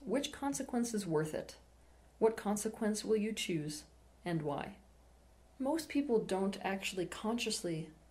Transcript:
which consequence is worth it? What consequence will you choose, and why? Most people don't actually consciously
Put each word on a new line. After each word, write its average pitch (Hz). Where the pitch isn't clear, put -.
which 254
consequence 254
is 202
worth 156
it? -
What 226
consequence 214
will 214
you 214
choose, 151
and 170
why? 147
Most 294
people 277
don't 190
actually 190
consciously 214